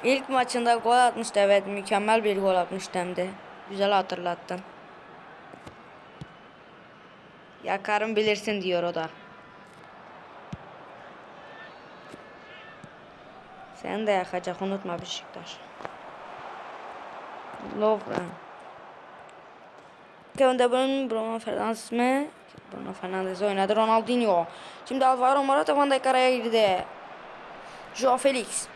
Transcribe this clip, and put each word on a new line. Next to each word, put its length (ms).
İlk 240
maçında 460
gol 180
atmıştı, 480
evet, 260
mükemmel 580
bir 160
gol 140
atmıştı 440
hem 180
de. 120
Güzel 220
hatırlattın. 680
"Yakarım 520
bilirsin." 460
diyor 200
o 120
da. 140
Sen 320
de 40
yakacak, 520
unutma 380
Beşiktaş. 560
Lovren. 480
Kevin 200
De 120
Bruyne, 400
Bruno 280
Fernandes 540
mi? 360
Bruno 200
Fernandes 500
oynadı. 340
Ronaldinho. 680
Şimdi 200
Alvaro 380
Morata, 320
Van 140
Dijk 160
araya 300
girdi. 480
Joao 220
Felix. 600